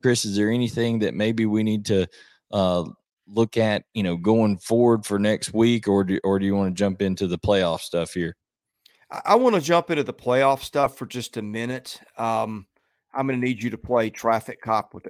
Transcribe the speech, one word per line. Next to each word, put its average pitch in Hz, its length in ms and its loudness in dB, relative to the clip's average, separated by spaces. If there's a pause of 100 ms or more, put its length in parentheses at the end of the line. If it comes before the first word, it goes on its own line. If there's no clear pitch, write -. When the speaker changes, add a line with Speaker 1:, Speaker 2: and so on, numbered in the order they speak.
Speaker 1:
Chris, 123 220 2
is 101 120 -4
there 104 140 2
anything 117 500 0
that 90 140 -2
maybe 110 320 0
we 107 160 0
need 107 240 -2
to, 95 200 2 (460)
uh, 92 320 0 (420)
look 107 300 0
at, 110 280 0 (100)
you 110 80 -2
know, 87 140 0
going 104 420 2
forward 117 480 2
for 101 120 -2
next 101 360 0
week, 117 340 2
or 98 160 4
do, 92 200 0
or 98 140 2
do 98 60 -2
you 98 120 2
wanna 98 140 0
jump 92 300 0
into 95 260 -2
the 87 120 -2
playoff 92 420 0
stuff 85 340 -6
here? 85 200 -4 (760)
Speaker 2:
I, - 160 -12
I 196 80 4
wanna 233 260 4
jump 170 300 2
into 147 140 0
the 123 100 -8
playoff 135 480 0
stuff 139 340 -2
for - 80 -10
just 117 320 -10
a 110 60 -8
minute. 117 580 -10 (160)
Um, 110 500 -4 (460)
I'm 135 140 -4
gonna 131 120 -2
need 123 240 -2
you 120 80 -2
to 110 80 -10
play 117 300 0
traffic 113 540 -2
cop 110 320 -2
with, - 160 -16